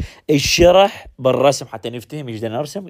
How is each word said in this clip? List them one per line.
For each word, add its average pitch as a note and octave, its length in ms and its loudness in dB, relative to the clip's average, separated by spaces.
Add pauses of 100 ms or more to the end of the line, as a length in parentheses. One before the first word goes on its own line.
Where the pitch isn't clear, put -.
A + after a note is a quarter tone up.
(300)
الشرح F3+ 760 2 (120)
بالرسم C3 480 0
حتى A2+ 240 -12
نفتهم B2 380 -14
إيش A2+ 100 -10
بدنا A2+ 180 -8
نرسم، D3+ 340 -10